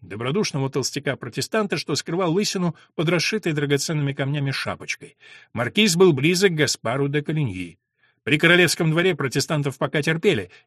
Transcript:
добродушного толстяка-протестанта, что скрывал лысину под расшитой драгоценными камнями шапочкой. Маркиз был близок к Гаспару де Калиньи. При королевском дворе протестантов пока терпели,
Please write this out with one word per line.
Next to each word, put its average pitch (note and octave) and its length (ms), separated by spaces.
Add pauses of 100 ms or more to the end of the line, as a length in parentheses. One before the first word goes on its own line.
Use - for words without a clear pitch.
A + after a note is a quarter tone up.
добродушного C3 720
толстяка-протестанта, C#3 1080
что E3 160
скрывал E3+ 380
лысину F3+ 440 (180)
под D#3+ 140
расшитой F3 440
драгоценными C#3+ 600
камнями C#3 380
шапочкой. - 640 (360)
Маркиз E3 440
был F3+ 160
близок F3 400
к D#3+ 40
Гаспару C#3 520
де C#3+ 140
Калиньи. G2 560 (460)
При D3 140
королевском E3+ 520
дворе F3 240
протестантов C#3 640
пока D3+ 240
терпели, D#3+ 480 (160)